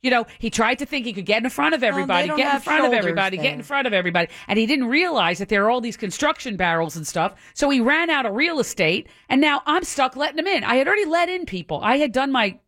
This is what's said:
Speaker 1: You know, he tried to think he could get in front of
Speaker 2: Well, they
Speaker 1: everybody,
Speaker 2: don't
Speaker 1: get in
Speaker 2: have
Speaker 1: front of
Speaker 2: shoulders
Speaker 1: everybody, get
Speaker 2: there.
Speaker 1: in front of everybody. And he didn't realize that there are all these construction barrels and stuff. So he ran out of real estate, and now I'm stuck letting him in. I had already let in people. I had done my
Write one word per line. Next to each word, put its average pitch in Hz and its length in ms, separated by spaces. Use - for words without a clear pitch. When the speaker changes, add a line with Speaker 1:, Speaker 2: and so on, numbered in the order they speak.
Speaker 1:
You 254 100
know, 233 140
he 233 100
tried 226 300
to 285 80
think 262 200
he 240 60
could 185 140
get 214 160
in 247 80
front 302 240
of 302 80
Speaker 2:
Well, 339 80
they 277 60
Speaker 1:
everybody, 269 320
Speaker 2:
don't 302 80
Speaker 1:
get 269 100
in 285 60
Speaker 2:
have 277 120
Speaker 1:
front 302 160
of 277 60
Speaker 2:
shoulders 240 120
Speaker 1:
everybody, 190 380
get 185 60
Speaker 2:
there. 262 120
Speaker 1:
in 254 80
front 277 260
of 220 40
everybody. 175 360
And 208 120
he 226 80
didn't 262 200
realize 240 520
that 196 100
there 202 160
are 214 60
all 254 100
these 226 160
construction 247 600
barrels 165 400
and 160 100
stuff. 180 280
So 285 140
he 277 120
ran 302 280
out 285 160
of 202 120
real 311 240
estate, 180 480
and 262 120
now 294 260
I'm 320 160
stuck 262 320
letting 294 240
him 330 80
in. 359 160
I 240 140
had 269 100
already 415 200
let 339 220
in 359 180
people. 165 360
I 233 140
had 285 160
done 269 180
my 220 380